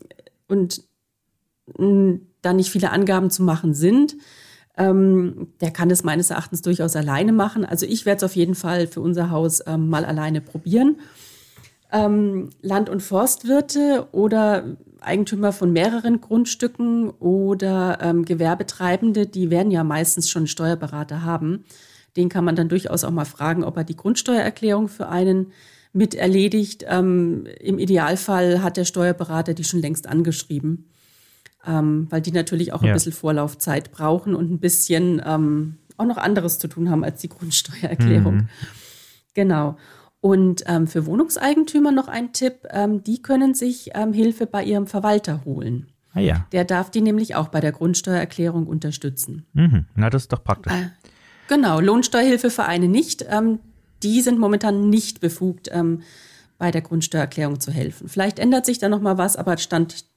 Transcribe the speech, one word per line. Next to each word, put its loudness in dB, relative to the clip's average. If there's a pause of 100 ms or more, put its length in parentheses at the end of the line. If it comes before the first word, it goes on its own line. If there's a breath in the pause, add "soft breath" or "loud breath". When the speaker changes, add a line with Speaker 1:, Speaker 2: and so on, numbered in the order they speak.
(460)
Speaker 1:
und, -2 (920)
mm, 4 (280)
da 0
nicht 2
viele 0
Angaben 2
zu -2
machen 2
sind, 4 (600 loud breath)
ähm, 2 (120)
der -2
kann 0
es 2
meines 0
Erachtens -8
durchaus 0
alleine 0
machen. 2
Also -4
ich -4
werd's 2
auf -2
jeden 2
Fall -2
für -8
unser 0
Haus, 0
ähm, -2
mal 0
alleine -4
probieren. 0 (880 loud breath)
Ähm, 0 (120)
Land- -2
und -4
Forstwirte 0
oder 0 (240)
Eigentümer -2
von 0
mehreren 2
Grundstücken -2
oder, 0
ähm, 0
Gewerbetreibende, 0
die -2
werden 2
ja 2
meistens -2
schon -2
einen -2
Steuerberater -6
haben. -4 (520 soft breath)
Den 2
kann 0
man 2
dann 2
durchaus -2
auch -4
mal -2
fragen, -4
ob -6
er -4
die -10
Grundsteuererklärung 0
für -10
einen 2 (440 loud breath)
mit 2
erledigt. 0
Ähm, 0 (120)
im -2
Idealfall 2
hat -2
der 0
Steuerberater -2
die -8
schon -2
längst -4
angeschrieben, -2 (760 soft breath)
ähm, 0
weil -2
die -4
natürlich -2
auch -4
ein 4
Speaker 2:
Ja. 4
Speaker 1:
bisschen -2
Vorlaufzeit -4
brauchen -2
und -2
ein -2
bisschen, 0
ähm, -2 (180)
auch -2
noch -2
anderes 0
zu -6
tun -2
haben 2
als -6
die -10
Grundsteuererklärung. 0
Speaker 2:
Mhm. 0 (880 loud breath)
Speaker 1:
Genau. 0 (440 loud breath)
Und, 4
ähm, 2
für -2
Wohnungseigentümer 2
noch 0
ein -8
Tipp, -4
ähm, 0
die -4
können 2
sich, -4
ähm, -2
Hilfe 2
bei -4
ihrem 0
Verwalter 0
holen. -6 (200)
Speaker 2:
Ah -2
ja. 2
Speaker 1:
Der 2
darf -2
die 0
nämlich 0
auch -2
bei -2
der 0
Grundsteuererklärung -2
unterstützen. -8
Speaker 2:
Mhm. 4 (100)
Na, 2
das 0
ist -8
doch -4
praktisch. -4
Speaker 1:
Äh, -2 (580 soft breath)
genau, 2
Lohnsteuerhilfevereine 2
nicht. 0
Ähm, 0 (420)
die 2
sind 2
momentan 2
nicht 0
befugt, -4
ähm, -2 (560 loud breath)
bei -2
der -2
Grundsteuererklärung -4
zu -8
helfen. -6
Vielleicht -2
ändert 2
sich 0
da -2
noch 0
mal 0
was, 0
aber -2
Stand -2 (120)